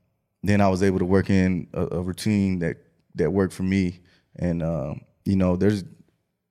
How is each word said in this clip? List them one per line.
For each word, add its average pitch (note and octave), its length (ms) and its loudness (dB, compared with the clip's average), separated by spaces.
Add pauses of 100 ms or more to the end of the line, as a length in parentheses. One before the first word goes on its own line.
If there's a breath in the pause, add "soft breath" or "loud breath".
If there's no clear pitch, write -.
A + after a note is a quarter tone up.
(420)
then G2+ 180 2
I G2+ 80 4
was F#2 140 0
able F#2+ 160 2
to F#2 60 -2
work F#2 260 2
in F#2 440 2
a, - 240 -4
a - 40 -4
routine F#2+ 580 -2
that, E2 180 -4 (380)
that D#2+ 160 0
worked F#2+ 200 0
for - 100 -8
me. F#2+ 380 0 (360 soft breath)
And, E2+ 260 -2
um, D#2 400 -6 (240)
you G2 100 2
know, F2+ 200 2
there's, G2 280 0 (680)